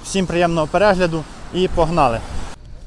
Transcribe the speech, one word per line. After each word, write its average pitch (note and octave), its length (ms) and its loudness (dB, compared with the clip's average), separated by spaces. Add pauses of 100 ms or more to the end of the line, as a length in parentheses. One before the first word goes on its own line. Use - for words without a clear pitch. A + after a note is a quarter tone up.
Всім F#3+ 220 -2
приємного E3+ 400 2
перегляду F3+ 580 2 (300)
і F3+ 140 2
погнали! D3+ 520 2 (680)